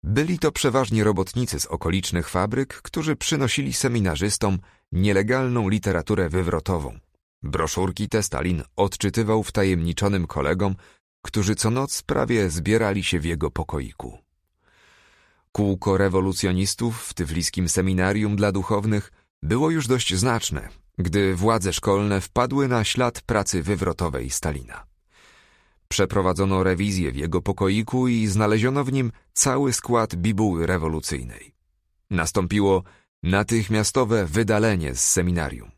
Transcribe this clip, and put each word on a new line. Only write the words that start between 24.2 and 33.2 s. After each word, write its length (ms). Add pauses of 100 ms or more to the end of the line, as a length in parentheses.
Stalina. 560 (1000)
Przeprowadzono 760
rewizję 480
w 40
jego 260
pokoiku 680
i 200
znaleziono 560
w 100
nim 180 (220)
cały 400
skład 420
bibuły 520
rewolucyjnej. 840 (560)
Nastąpiło 760 (400)